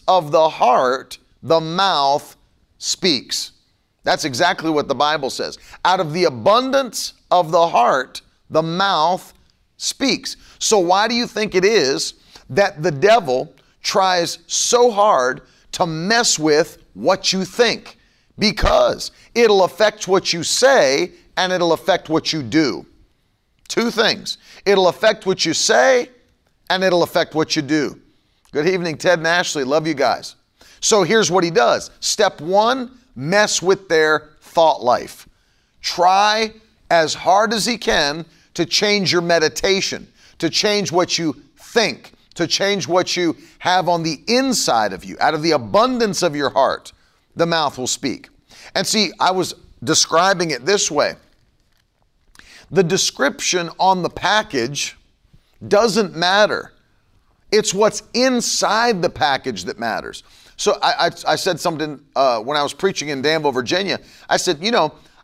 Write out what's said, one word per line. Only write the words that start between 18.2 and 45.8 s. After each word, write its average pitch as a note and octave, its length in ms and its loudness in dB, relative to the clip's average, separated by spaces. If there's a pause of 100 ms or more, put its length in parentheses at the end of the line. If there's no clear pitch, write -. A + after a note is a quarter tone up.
Because - 720 0 (220)
it'll G#3 300 4
affect G#3+ 440 -2
what F#3 240 2
you E3+ 100 -4
say F3 680 2 (240)
and F3+ 160 -2
it'll F3 200 2
affect - 360 0
what - 240 -2
you D#3 100 -6
do. A2+ 440 0 (800)
Two A3+ 220 -2
things. - 480 -2 (260)
It'll F#3+ 240 4
affect - 380 0
what F#3+ 180 -2
you D#3+ 100 -2
say B3 560 2 (600)
and F#3 120 0
it'll F#3 200 2
affect D#3+ 320 -2
what D#3 200 -2
you D#3+ 80 0
do. C#3 380 -2 (520)
Good D3 140 -2
evening, F3 300 -2
Ted F3 220 2
and D#3 80 -6
Ashley. E3 380 -2
Love D3+ 220 0
you D#3+ 80 -2
guys. B2 420 -2 (440)
So G#3 220 2
here's F#3+ 280 2
what F3+ 140 2
he E3+ 60 -2
does. F3+ 400 0 (100)
Step - 400 -2
one, A3 580 -2 (160)
mess F3+ 480 0
with F#3+ 260 0
their D#3 420 2 (100)
thought D#3+ 420 0
life. A2+ 460 -2 (520)
Try G#3 720 2 (380)
as E3 240 2
hard G3+ 380 2
as G#3 140 -2
he A3+ 100 -2
can E3 480 -2 (300)
to E3+ 100 -2
change G#3 480 0
your F3 100 0
meditation, E3+ 840 0 (300)
to E3 100 -2
change G#3 420 0
what E3+ 280 0
you D#3+ 180 -4 (200)
think, - 560 -4 (220)
to E3 120 -2
change G3 420 -2
what F3 280 0
you F3 200 -2 (220)
have F3+ 300 0
on E3+ 140 0
the D#3 240 -6
inside G3 680 0
of F2+ 120 -12
you. F#2+ 160 -14
Out D3 140 2
of D#3 80 -6
the E3 100 0
abundance G#3 720 0